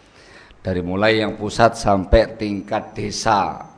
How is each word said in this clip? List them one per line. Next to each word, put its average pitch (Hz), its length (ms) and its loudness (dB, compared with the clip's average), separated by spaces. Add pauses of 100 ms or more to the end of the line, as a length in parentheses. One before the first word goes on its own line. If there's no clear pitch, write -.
(640)
Dari 90 160 -2
mulai 101 400 2
yang 104 160 -4
pusat 110 400 0
sampai 101 640 2
tingkat 104 560 -6
desa 101 800 -2